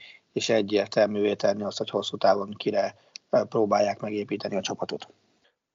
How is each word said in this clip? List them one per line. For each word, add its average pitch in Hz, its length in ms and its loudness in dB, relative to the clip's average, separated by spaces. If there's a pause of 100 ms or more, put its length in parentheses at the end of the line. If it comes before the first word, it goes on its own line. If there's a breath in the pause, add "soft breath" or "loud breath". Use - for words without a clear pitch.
(340 loud breath)
és - 160 -4
egyértelművé 104 840 2
tenni 104 280 0
azt, 98 140 -6
hogy 110 120 -6
hosszú 101 280 -4
távon 101 360 2
kire, 98 420 -2 (340 loud breath)
ö, 117 200 2
próbálják 104 500 2
megépíteni 104 560 -4
a 95 60 -2
csapatot? - 460 -8 (680)